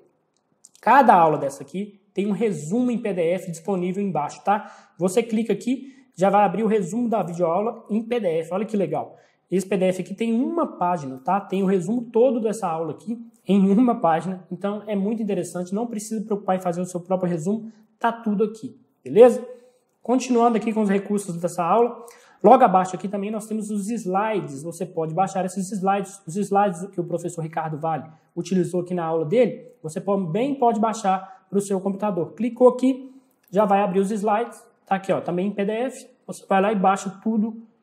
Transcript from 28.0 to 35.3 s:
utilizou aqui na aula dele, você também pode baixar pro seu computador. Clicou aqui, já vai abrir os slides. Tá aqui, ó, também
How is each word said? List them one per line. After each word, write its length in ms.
utilizou 460
aqui 120
na 120
aula 180
dele, 480
você 200
também 540
pode 220
baixar 720
pro 120
seu 180
computador. 540
Clicou 340
aqui, 480
já 140
vai 180
abrir 200
os 100
slides. 500
Tá 100
aqui, 180
ó, 80
também 260